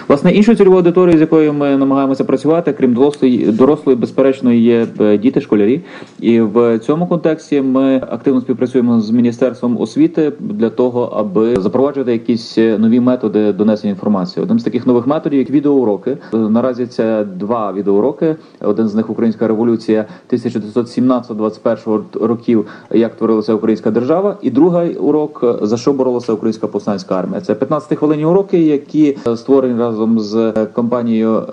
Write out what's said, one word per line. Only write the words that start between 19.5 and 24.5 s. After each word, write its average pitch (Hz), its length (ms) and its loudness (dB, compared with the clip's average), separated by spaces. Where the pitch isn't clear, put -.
тисяча 120 320 -4
дев'ятсот 104 320 -4
сімнадцять 120 460 -2
двадцять 107 260 -4
першого 110 420 -2
років, 113 520 -2
як 113 260 0
творилася 110 380 0
українська 110 360 -2
держава». 160 520 -2
І 139 80 -2